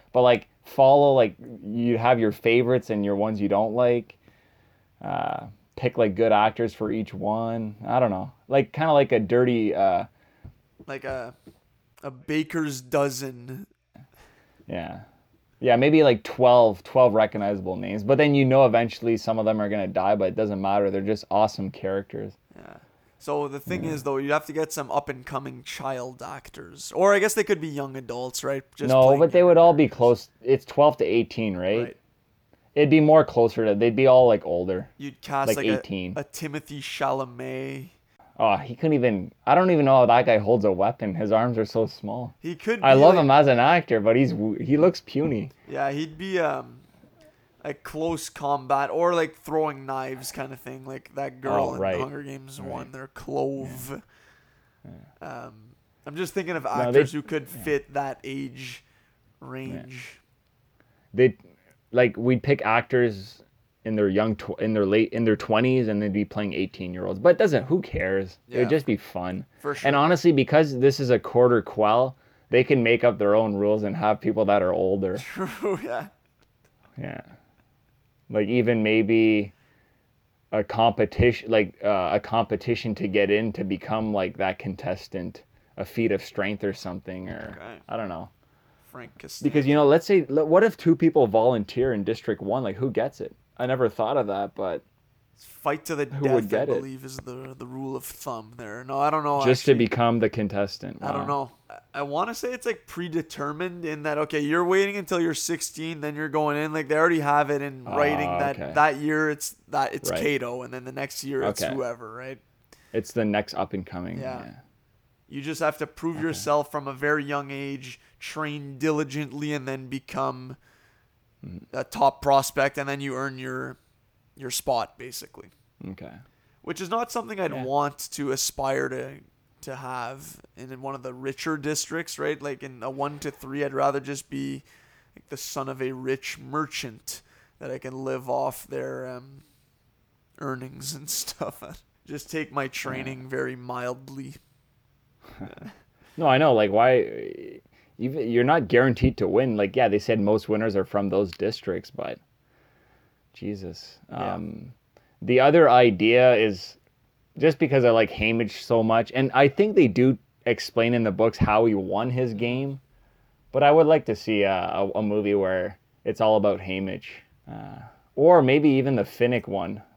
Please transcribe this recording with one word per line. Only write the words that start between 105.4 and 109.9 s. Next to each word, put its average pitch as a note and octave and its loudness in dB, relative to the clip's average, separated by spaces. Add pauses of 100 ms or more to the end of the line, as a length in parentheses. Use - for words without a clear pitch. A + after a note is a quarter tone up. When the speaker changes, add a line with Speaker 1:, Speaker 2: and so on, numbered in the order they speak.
Speaker 2:
then D3 -8
you're D3+ -6
going D3+ -2
in. D3+ -4
Like, D#3 -6
they D3+ 0
already E3 2
have C#3+ 2
it C#3+ -2
in C3+ -12
writing C#3+ 0
Speaker 1:
Oh, F2 -2
Speaker 2:
that - -2
Speaker 1:
okay. D2+ -10
Speaker 2:
that D3 2
year D3+ 0
it's, - -10 (140)
that C3+ -4